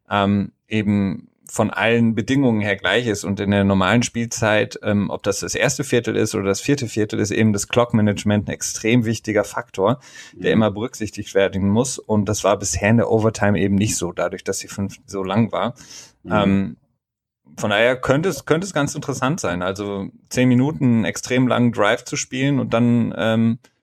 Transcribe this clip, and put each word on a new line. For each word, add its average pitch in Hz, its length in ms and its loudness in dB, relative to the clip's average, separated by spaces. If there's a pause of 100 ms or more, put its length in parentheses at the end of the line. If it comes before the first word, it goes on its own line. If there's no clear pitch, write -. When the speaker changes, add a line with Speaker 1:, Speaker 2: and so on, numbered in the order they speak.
Speaker 1:
ähm, 101 440 0 (160)
eben 101 580 0 (220)
von 110 220 -2
allen 113 440 2
Bedingungen 117 480 2
her 104 140 0
gleich 101 300 0
ist 104 180 -2
und 98 140 -2
in 101 120 0
der 101 140 4
normalen 98 380 4
Spielzeit, 113 800 -2
ähm, 101 280 0
ob - 120 -8
das - 180 -2
das - 140 -6
erste 135 300 -2
Viertel 117 320 0
ist 107 180 0
oder 101 100 -2
das 98 180 -2
vierte 139 240 0
Viertel, 107 340 -2
ist 104 100 -2
eben 110 220 2
das 101 160 -4
Clock-Management 104 800 0
ein 73 40 -6
extrem 113 520 0
wichtiger 107 400 -2
Faktor, - 560 -2 (320)
der - 180 -2
Speaker 2:
Mhm. 110 120 4
Speaker 1:
immer 107 80 2
berücksichtigt 104 640 -8
werden 98 340 2
muss 117 300 0
und 104 280 0
das 104 180 -2
war 101 140 4
bisher 101 300 -2
in 117 100 6
der 104 120 2
Overtime 104 500 2
eben 98 140 2
nicht 101 220 0
so, 85 160 -6
dadurch, 87 320 -6
dass - 160 -6
sie - 80 -14
fünf 98 360 -8
so 98 180 -6
lang 98 300 0
war. 92 220 -4 (480)
Speaker 2:
Mhm. - 100 -12
Speaker 1:
Ähm, 98 440 0 (840)
von 113 100 -4
daher 117 280 2
könnte 143 340 0
es, - 160 -8
könnte 165 200 0
es 196 60 -10
ganz 143 220 -2
interessant 131 440 -4
sein, 87 220 -4
also 98 480 -4 (220)
zehn 127 180 2
Minuten 135 360 2
einen 117 200 2
extrem 127 440 0
langen 117 240 2
Drive 107 320 2
zu - 120 -8
spielen 135 440 -2
und 113 120 -4
dann, 117 420 2
ähm, 113 440 0 (240)